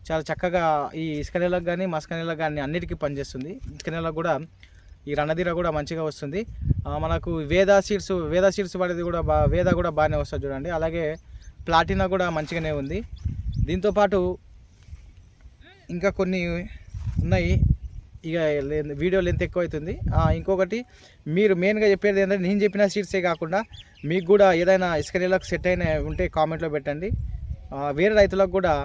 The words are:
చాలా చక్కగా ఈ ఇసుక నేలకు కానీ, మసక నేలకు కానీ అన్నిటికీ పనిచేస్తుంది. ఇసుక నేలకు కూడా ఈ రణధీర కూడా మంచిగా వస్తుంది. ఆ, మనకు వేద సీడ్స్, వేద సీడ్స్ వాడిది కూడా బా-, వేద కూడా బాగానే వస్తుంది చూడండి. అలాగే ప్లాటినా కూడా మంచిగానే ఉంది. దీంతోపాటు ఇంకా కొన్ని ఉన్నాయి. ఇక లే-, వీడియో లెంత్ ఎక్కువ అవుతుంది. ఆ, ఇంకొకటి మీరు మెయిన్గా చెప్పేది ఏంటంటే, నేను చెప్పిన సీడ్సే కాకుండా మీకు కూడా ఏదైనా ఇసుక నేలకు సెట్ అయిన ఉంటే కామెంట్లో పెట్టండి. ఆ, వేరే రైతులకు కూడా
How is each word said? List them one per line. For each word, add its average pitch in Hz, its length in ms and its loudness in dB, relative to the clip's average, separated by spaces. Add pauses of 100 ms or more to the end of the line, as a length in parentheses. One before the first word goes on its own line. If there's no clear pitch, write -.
(120)
చాలా 160 100 -2 (100)
చక్కగా 165 600 0
ఈ 160 60 -8
ఇసుక 151 360 -6
నేలకు 175 280 0
కానీ, 175 220 -2
మసక 160 260 -4
నేలకు 165 260 -6
కానీ 151 220 -2
అన్నిటికీ 165 340 -4
పనిచేస్తుంది. 143 640 -6 (140)
ఇసుక 156 160 -10
నేలకు 165 240 -4
కూడా 160 260 0 (680)
ఈ 143 60 -4
రణధీర 160 380 0
కూడా 175 180 0
మంచిగా 156 320 -4
వస్తుంది. 156 440 -6 (420)
ఆ, 147 100 -4
మనకు 165 380 -2
వేద 185 440 4
సీడ్స్, 196 320 -4
వేద 175 360 2
సీడ్స్ 185 280 -2
వాడిది 175 260 -2
కూడా 170 180 -2
బా-, 151 300 4
వేద 175 160 2
కూడా 175 240 0
బాగానే 151 260 2
వస్తుంది 143 300 -4
చూడండి. 139 240 -6
అలాగే 160 460 -2 (500)
ప్లాటినా 175 400 4
కూడా 180 240 0
మంచిగానే 160 400 -4
ఉంది. 147 320 -4 (560)
దీంతోపాటు 185 800 2 (1500)
ఇంకా 175 200 0
కొన్ని 180 560 -2 (560)
ఉన్నాయి. 175 300 2 (720)
ఇక 160 120 -4 (280)
లే-, 147 320 -4
వీడియో 180 240 2
లెంత్ 175 220 0
ఎక్కువ 175 200 -2
అవుతుంది. 160 320 -4 (200)
ఆ, 160 60 4 (100)
ఇంకొకటి 185 480 0 (480)
మీరు 190 280 4
మెయిన్గా 208 380 4
చెప్పేది 196 280 2
ఏంటంటే, 196 220 2
నేను 196 200 2
చెప్పిన 202 240 4
సీడ్సే 190 340 -2
కాకుండా 170 400 0 (440)
మీకు 165 220 -2
కూడా 196 280 8
ఏదైనా 180 420 4
ఇసుక 147 200 -4
నేలకు 185 340 0
సెట్ 170 160 -2
అయిన 175 180 2 (240)
ఉంటే 165 200 -2
కామెంట్లో 160 400 0
పెట్టండి. 147 420 -4 (640)
ఆ, 139 40 -6 (200)
వేరే 208 160 4
రైతులకు 190 440 4
కూడా 175 160 2 (100)